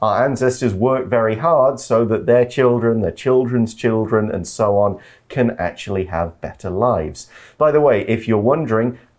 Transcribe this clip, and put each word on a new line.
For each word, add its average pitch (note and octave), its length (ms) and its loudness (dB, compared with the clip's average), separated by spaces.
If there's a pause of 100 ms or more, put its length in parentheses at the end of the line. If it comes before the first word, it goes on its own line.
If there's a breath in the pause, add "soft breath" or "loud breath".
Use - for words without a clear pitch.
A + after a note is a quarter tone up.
Our G#2+ 240 0
ancestors B2+ 480 -2
work B2+ 340 0
very A2 300 0
hard C#3 420 2
so A#2 240 0
that A2 220 -2
their A#2+ 180 4
children, A#2+ 560 2
their F2 140 -2
children's B2 600 0
children, A2 560 0
and F2+ 160 -6
so G2+ 320 0
on G2+ 200 2 (320 loud breath)
can A#2+ 280 0
actually F#2 500 -6
have E2 340 -6
better E2+ 280 -10
lives. F#2+ 600 -2 (280 loud breath)
By D3+ 140 2
the D3+ 80 2
way, A#2+ 260 4
if A2+ 220 -2
you're A2 100 2
wondering, B2 600 0 (220 loud breath)